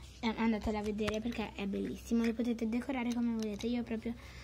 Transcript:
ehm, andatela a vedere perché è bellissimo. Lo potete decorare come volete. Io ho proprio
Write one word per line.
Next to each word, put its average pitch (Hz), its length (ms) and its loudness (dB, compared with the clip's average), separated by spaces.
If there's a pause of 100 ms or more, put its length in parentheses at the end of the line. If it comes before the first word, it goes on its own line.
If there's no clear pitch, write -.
(220)
ehm, 226 160 2
andatela 220 420 2
a - 20 -2
vedere 214 400 0
perché 226 320 -2
è 196 140 -2
bellissimo. 196 580 2
Lo 233 80 4
potete 226 340 0
decorare 240 460 0
come 233 220 2
volete. 220 320 -2
Io 240 140 2
ho - 20 0
proprio 233 320 -2 (280)